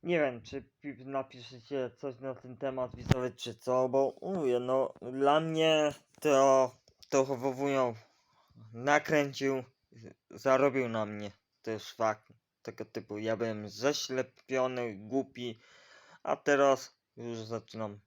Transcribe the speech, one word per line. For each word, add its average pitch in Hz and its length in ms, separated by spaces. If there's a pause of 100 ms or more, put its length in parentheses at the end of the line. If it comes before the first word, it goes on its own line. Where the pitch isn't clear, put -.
Nie 170 160
wiem, 127 220
czy 135 200 (180)
pi-, 127 260
napiszecie 131 880
coś 127 240
na 135 140
ten 127 220
temat, 131 400
widzowie, 127 340
czy 120 240
co, 127 340
bo 135 340
mówię, 143 380
no, 127 340 (180)
dla 139 280
mnie 160 540 (260)
to, 135 560 (320)
to 135 160
Wowunio 131 720 (800)
nakręcił, 135 920 (280)
z-, 113 220 (160)
zarobił 131 580
na 110 180
mnie, 104 260 (300)
to 113 80
już 110 240
fakt, 110 380 (300)
tego 113 220
typu, 107 340
ja 110 180
byłem 107 320
zaślepiony, 127 1300
głupi, 120 640 (640)
a 147 140
teraz 139 600 (200)
już 117 220
zaczynam 110 680